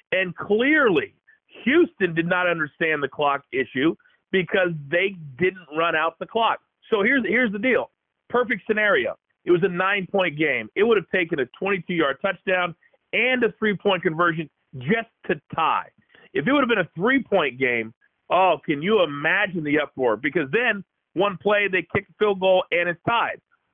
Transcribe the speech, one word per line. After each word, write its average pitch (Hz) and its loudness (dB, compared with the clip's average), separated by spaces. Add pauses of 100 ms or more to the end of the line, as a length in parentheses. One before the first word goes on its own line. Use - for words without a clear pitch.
(140)
And 185 -2
clearly, 220 2 (520)
Houston 226 2
did 165 0
not 180 0
understand 160 -2
the 135 -4
clock 143 -2
issue 135 -2 (360)
because 185 0 (180)
they 185 -2 (200)
didn't 185 -2 (100)
run 165 0
out 160 -2
the 180 -8
clock. 220 0 (300)
So 202 2
here's, 247 2
here's 226 0
the 208 -8
deal. 202 0 (380)
Perfect 240 -2
scenario. 196 0 (260)
It - 0
was 175 4
a 196 2
nine-point 185 -2
game. 131 -2
It 185 2
would 226 4
have 170 -16
taken 175 -2
a 127 -2 (120)
twenty-two-yard 175 -2
touchdown 185 -2 (360)
and 240 0
a 220 0
three-point 196 0
conversion 165 0 (280)
just 202 -2 (180)
to 165 -4 (120)
tie. 127 0 (460)
If 143 -2
it 262 2
would 285 4
have 240 0
been 226 2
a 175 -4
three-point 180 0
game, 117 -2 (360)
oh, 175 2
can 147 -4
you 202 2
imagine 165 -2
the 147 0
uproar? 127 0
Because 143 -4
then 214 -2 (300)
one 190 -2
play, 208 2
they 185 -2
kick 196 -2
a - -20
field 202 2
goal, 185 4
and 175 0
it's 170 -4
tied. 202 -2 (320)